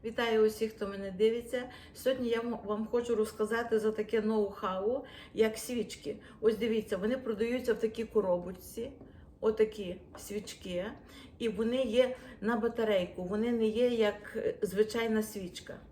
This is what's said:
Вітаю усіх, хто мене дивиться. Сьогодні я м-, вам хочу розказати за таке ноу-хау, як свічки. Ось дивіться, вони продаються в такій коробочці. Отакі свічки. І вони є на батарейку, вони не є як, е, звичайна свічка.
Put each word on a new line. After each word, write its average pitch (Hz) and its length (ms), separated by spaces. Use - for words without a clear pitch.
Вітаю 226 400
усіх, 220 260
хто 208 160
мене 196 240
дивиться. 233 580
Сьогодні 254 360
я 233 100
м-, 233 260
вам 214 200
хочу 240 300
розказати 220 640
за 214 120
таке 214 300
ноу-хау, 208 800
як 220 240
свічки. - 600
Ось 214 160
дивіться, 214 400
вони 220 200
продаються 233 560
в 220 60
такій 220 240
коробочці. 190 880
Отакі 208 600
свічки. 190 680
І 226 100
вони 226 340
є 247 320
на 226 160
батарейку, 214 680
вони 214 280
не 226 160
є 233 200
як, 220 480
е, - 260
звичайна 214 640
свічка. - 560